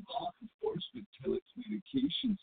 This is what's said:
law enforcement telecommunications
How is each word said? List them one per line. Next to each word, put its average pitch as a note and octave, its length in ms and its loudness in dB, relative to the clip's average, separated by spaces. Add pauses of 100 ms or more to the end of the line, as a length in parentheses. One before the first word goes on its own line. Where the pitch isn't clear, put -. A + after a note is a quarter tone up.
law - 220 -2 (100)
enforcement - 680 -4 (140)
telecommunications B3 1200 0